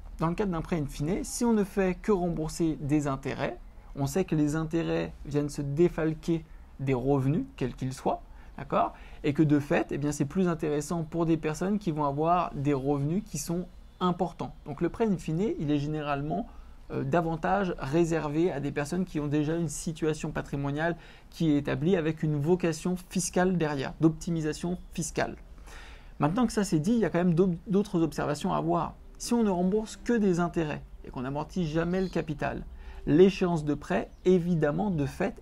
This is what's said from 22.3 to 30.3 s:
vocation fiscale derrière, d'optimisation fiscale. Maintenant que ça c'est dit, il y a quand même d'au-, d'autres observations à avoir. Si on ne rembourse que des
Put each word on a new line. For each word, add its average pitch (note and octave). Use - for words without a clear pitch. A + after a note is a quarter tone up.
vocation F3
fiscale F3+
derrière, D3
d'optimisation D#3+
fiscale. -
Maintenant F#3+
que A3+
ça G3+
c'est E3
dit, E3+
il A#3+
y G3
a D3+
quand E3+
même F3
d'au-, F3+
d'autres F#3+
observations D3+
à D3+
avoir. D#3+
Si -
on A#3
ne G#3
rembourse F#3
que -
des G3